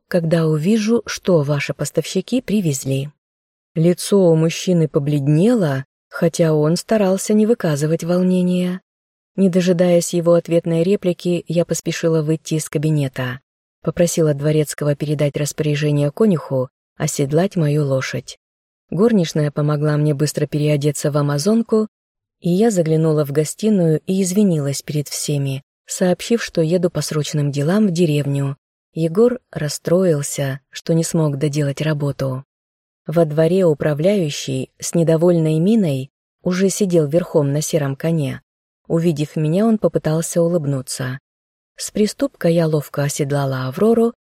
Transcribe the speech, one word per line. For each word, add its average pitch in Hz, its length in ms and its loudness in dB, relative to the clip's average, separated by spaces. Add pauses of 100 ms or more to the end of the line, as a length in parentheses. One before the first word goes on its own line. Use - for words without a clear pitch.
когда 165 400 0
увижу, 208 600 0
что 170 360 0
ваши 147 320 -2
поставщики 185 640 -4
привезли». 147 680 -2 (640)
Лицо 175 560 2
у 165 40 6
мужчины 165 540 0
побледнело, 151 960 2 (240)
хотя 165 440 0
он 151 240 2
старался 190 560 0
не 214 140 4
выказывать 160 580 0
волнения. 180 760 0 (560)
Не 190 140 2
дожидаясь 175 640 2
его 170 200 2
ответной 165 480 0
реплики, 180 640 -2
я 165 180 0
поспешила 160 580 -2
выйти 160 320 -4
из 156 140 -4
кабинета. 139 720 -2 (420)
Попросила 165 520 0
дворецкого 147 640 -2
передать 147 400 -2
распоряжение 147 720 -2
конюху, 143 600 0 (260)
оседлать 151 580 -2
мою 151 300 0
лошадь. 131 540 -4 (520)
Горничная 165 640 2
помогла 151 440 0
мне 151 160 2
быстро 147 340 -2
переодеться 147 640 0
в 147 40 0
амазонку, 196 720 0 (540)
и 170 100 -2
я 208 200 4
заглянула 160 540 2
в 139 80 -8
гостиную 165 760 2
и 190 160 0
извинилась 175 600 0
перед 147 260 -4
всеми, 139 540 -4 (240)
сообщив, 190 560 -2
что - 200 -4
еду 175 280 0
по 151 100 -6
срочным 151 500 -2
делам 170 380 2
в - 20 0
деревню. 143 640 0 (380)
Егор 185 460 0 (100)
расстроился, 147 1080 -2 (100)
что - 240 -4
не 165 100 2
смог 156 320 0
доделать 143 440 -2
работу. 143 640 -4 (640)
Во 170 180 2
дворе 160 400 2
управляющий 151 1120 0
с - 160 -8
недовольной 160 640 2
миной 165 520 0 (320)
уже 185 260 0
сидел 175 380 0
верхом 151 460 0
на 147 80 0
сером 143 360 -2
коне. 147 460 -2 (440)
Увидев 160 500 0
меня, 165 300 0
он 220 120 2
попытался 165 640 0
улыбнуться. 139 760 -4 (580)
С - 140 -12
приступка 214 580 -2
я 165 180 2
ловко 151 360 -4
оседлала 139 640 -4
Аврору, 226 460 2 (100)